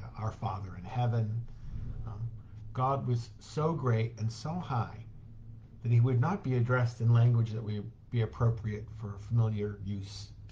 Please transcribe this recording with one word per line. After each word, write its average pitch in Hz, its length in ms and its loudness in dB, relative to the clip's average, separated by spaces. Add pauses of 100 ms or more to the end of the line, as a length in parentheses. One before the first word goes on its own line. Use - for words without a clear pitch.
uh, 104 180 -10
"Our 110 120 -2
Father 95 440 -6
in 87 60 -10
heaven." 117 580 0 (640)
Um, 113 240 -6 (440)
God 131 340 2
was 120 220 0 (100)
so 156 340 0
great 117 460 2
and 110 120 0
so - 200 -6
high 123 520 -4 (800)
that 117 100 0
he 120 80 8
would 123 220 6
not 180 220 2
be 131 120 2
addressed 120 460 2
in 117 120 6
language 117 380 6
that 110 120 -4
would 104 280 -4 (200)
be 117 100 0
appropriate 107 640 0 (140)
for 101 180 -8 (100)
familiar 104 560 2
use. 98 480 -6 (200)